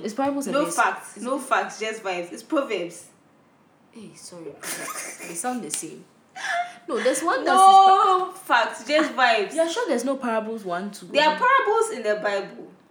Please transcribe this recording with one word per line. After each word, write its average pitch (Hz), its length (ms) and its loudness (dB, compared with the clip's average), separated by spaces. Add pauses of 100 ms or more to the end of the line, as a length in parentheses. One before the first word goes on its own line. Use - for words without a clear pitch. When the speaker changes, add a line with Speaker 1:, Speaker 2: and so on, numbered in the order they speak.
Speaker 1:
it's 208 100 -6
parables 277 340 -4
a 185 40 -6
Speaker 2:
No 285 140 0
Speaker 1:
verse. - 100 -6
Speaker 2:
facts, - 420 -2
Speaker 1:
Is 208 60 -12
Speaker 2:
no 262 140 -4
Speaker 1:
it? 269 60 -8
Speaker 2:
facts, 202 360 -2
just 214 240 -8
vibes. 175 300 -6
It's 233 100 -14
Proverbs. 226 640 -4 (880)
Speaker 1:
Hey, 202 240 -20
sorry. 165 380 -16 (720)
They 170 80 -12
sound 247 280 -6
the 151 80 -10
same. 156 320 -10 (840)
No, 247 120 -4
there's 254 240 0
one 349 220 0
that's 359 100 4
Speaker 2:
No 381 800 8
facts, 240 500 0
just 294 280 2
vibes. 233 420 2
Speaker 1:
You're 330 140 2
sure 453 180 -4
there's 247 160 0
no 269 140 -2
parables 226 480 -4
one, 185 260 -6
two? - 160 -16
Speaker 2:
There 294 200 4
are 302 100 2
parables 403 540 4
in 247 120 -8
the 208 180 0
Bible, 196 460 -4 (240)